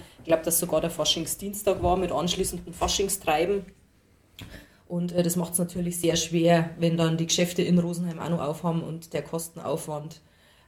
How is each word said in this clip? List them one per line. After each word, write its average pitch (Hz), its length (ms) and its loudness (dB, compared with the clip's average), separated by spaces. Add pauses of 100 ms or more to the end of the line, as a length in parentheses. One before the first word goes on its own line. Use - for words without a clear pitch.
(180)
ich - 60 -20
glaub, 160 180 2
dass - 160 0
sogar 160 220 0
der 170 100 -2
Faschingsdienstag 175 920 -2
war 175 120 4
mit 135 140 -2
anschließendem 175 640 -2
Faschingstreiben. 185 880 0 (1300)
Und, 175 240 -2
äh, 175 100 2
das 170 140 2
macht's 175 220 -2
natürlich 175 420 -2
sehr 165 160 4
schwer, 165 540 4 (100)
wenn 165 160 4
dann 165 200 4
die 165 120 0
Geschäfte 175 340 2
in 175 160 6
Rosenheim 170 400 -2
auch 131 120 -6
noch 170 100 0
aufhaben 165 420 -2
und 160 300 -10
der 147 100 -2
Kostenaufwand 156 1000 -6 (480)